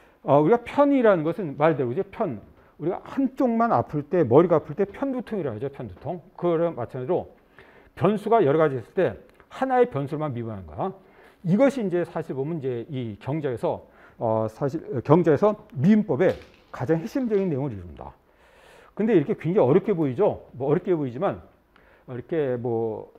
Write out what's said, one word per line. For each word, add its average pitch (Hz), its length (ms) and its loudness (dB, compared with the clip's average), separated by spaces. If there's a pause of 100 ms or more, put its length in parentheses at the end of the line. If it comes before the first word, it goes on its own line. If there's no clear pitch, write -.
(260)
어, 147 140 6
우리가 208 240 4
편이라는 247 600 4
것은 165 340 -4
말대로 143 340 2
이제 170 120 -4
편. 156 380 -6 (380)
우리가 160 240 -4
한쪽만 233 680 0
아플 143 320 0
때, 175 200 0
머리가 160 340 6
아플 147 180 -6
때 202 100 -2
편두통이라고 208 720 -6
하죠. 135 120 -6
편두통. 135 520 -12 (140)
그거랑 170 400 0
마찬가지로 127 540 -4 (640)
변수가 214 520 2
여러 139 120 4
가지 151 180 2
있을 - 180 -10
때 143 240 0 (320)
하나의 254 420 2
변수만 143 420 -4
미분하는 110 340 -8
거야. 131 260 -6 (500)
이것이 233 420 2
이제 175 180 0
사실 160 320 -8
보면 147 220 -4
이제 123 320 -4
이 120 300 -6
경제에서, 139 680 -4 (300)
어, 110 320 0
사실 135 540 -6
경제에서 165 520 4 (200)
미분법의 165 600 2 (360)
가장 160 260 -2
핵심적인 214 500 -2
내용을 139 240 -4
이룬다. 87 420 -16 (800)
근데 220 180 2
이렇게 170 220 2
굉장히 170 320 2
어렵게 185 260 4
보이죠? 147 480 0 (120)
뭐 135 160 -4
어렵게 180 260 0
보이지만 135 460 -4 (640)
이렇게 127 480 -4
뭐 113 640 -4